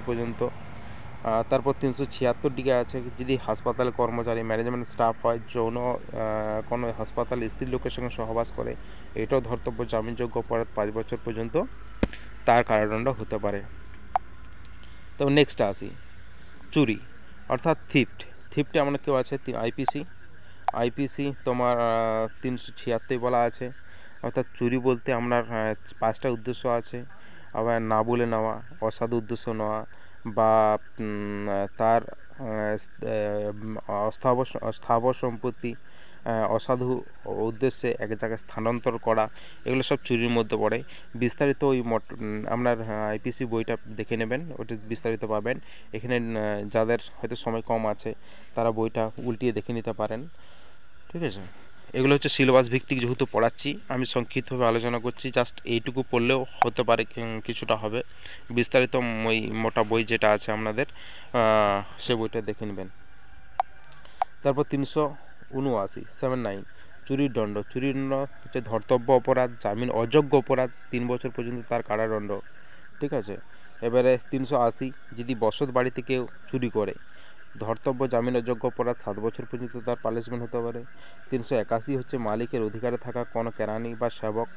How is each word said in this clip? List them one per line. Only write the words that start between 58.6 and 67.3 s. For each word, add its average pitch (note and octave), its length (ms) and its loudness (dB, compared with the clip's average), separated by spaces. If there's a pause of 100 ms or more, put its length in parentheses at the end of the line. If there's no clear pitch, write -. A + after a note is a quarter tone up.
ওই A2 240 2
মোটা A2+ 320 2
বই A2+ 200 2
যেটা A2 280 4
আছে G#2+ 200 2
আপনাদের, A2 340 0 (480)
আহ, G#2+ 500 6 (160)
সে - 160 0
বইটা A2+ 260 -2
দেখে G#2 240 -4
নেবেন। F#2+ 220 -6 (1600)
তারপর C#3 200 2
তিনশো C#3 520 0 (380)
ঊনআশি, B2+ 480 -2 (180)
সেভেন B2+ 200 0
নাইন, G2 240 -4 (440)
চুরির C3+ 260 2